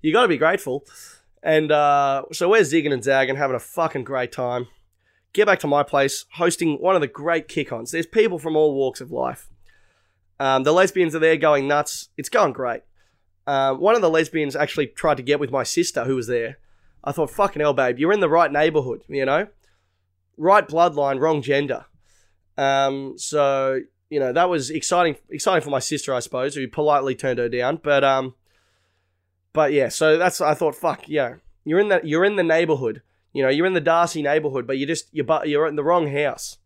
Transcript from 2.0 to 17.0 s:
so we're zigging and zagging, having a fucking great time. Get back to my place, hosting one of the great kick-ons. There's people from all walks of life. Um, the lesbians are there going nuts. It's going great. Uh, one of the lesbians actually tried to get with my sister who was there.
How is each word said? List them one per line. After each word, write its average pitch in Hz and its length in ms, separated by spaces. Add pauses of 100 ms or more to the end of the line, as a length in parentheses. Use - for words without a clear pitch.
so - 180
we're 220 120
zigging 147 320
and 120 100
zagging, 135 320
having 135 220
a - 20
fucking 151 460
great 127 260
time. 123 360 (680)
Get - 140
back 190 140
to 151 60
my 143 140
place, 143 520
hosting 170 420
one 170 180
of 175 80
the 143 60
great 165 400
kick-ons. 120 420
There's 165 160
people 214 320
from 156 180
all 151 200
walks 131 260
of 131 100
life. 123 380 (880)
Um, 135 220
the 147 100
lesbians 180 440
are 160 40
there 160 180
going 143 300
nuts. 147 500
It's 143 120
going 165 240
great. 120 300 (640)
Uh, 135 260
one 208 220
of 226 60
the 165 100
lesbians 156 440
actually 143 320
tried 151 300
to 131 60
get 143 160
with 139 100
my 131 140
sister 147 420
who 135 100
was 117 120
there. 117 320 (440)